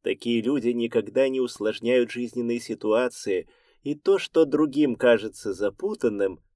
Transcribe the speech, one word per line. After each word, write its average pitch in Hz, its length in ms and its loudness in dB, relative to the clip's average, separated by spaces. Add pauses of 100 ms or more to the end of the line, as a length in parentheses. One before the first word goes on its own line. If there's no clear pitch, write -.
Такие 117 400 -2
люди 123 280 0
никогда 117 600 0
не 131 100 -2
усложняют 117 720 0
жизненные 120 480 -4
ситуации, 110 880 -2 (360)
и 143 120 -4
то, 190 220 2
что 160 280 2
другим 143 500 0
кажется 110 580 2
запутанным 101 880 -2 (140)